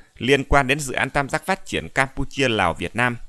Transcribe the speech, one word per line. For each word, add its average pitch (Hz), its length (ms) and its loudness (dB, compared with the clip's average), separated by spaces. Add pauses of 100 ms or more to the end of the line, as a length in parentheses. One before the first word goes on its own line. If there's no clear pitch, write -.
(180)
liên 131 260 4
quan 139 240 4
đến 143 120 2
dự 131 140 -6
án 131 160 -2
tam 139 200 -2
giác - 160 -4
phát 190 200 -2
triển 80 240 -4
Campuchia, 135 600 -2
Lào, 95 240 2
Việt 85 220 -8
Nam. 120 220 0 (120)